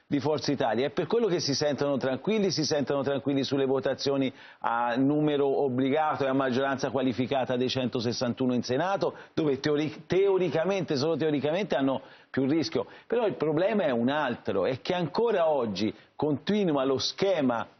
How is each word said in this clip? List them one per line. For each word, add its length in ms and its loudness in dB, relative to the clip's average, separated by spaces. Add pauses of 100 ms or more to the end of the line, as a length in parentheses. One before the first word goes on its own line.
di 100 0
Forza 320 0
Italia. 360 0
È 40 -2
per 160 -2
quello 220 2
che 100 2
si 160 -2
sentono 440 0
tranquilli, 520 0
si 140 -2
sentono 380 0
tranquilli 420 0
sulle 200 0
votazioni 640 0 (280)
a 380 0
numero 500 2 (160)
obbligato 640 0
e 40 0
a 40 0
maggioranza 580 0
qualificata 640 -2
dei 120 0
centosessantuno 840 -2
in 100 0
Senato, 500 -2 (200)
dove 260 0
teori-, 460 -2
teoricamente, 920 2
solo 200 0
teoricamente, 600 0
hanno 260 0 (260)
più 180 0
rischio. 400 0 (200)
Però 200 0
il 80 0
problema 500 2
è 60 2
un 180 2
altro, 580 0
è 140 -2
che 140 -4
ancora 540 0
oggi 460 0 (220)
continua 640 0
lo 160 2
schema 640 0 (160)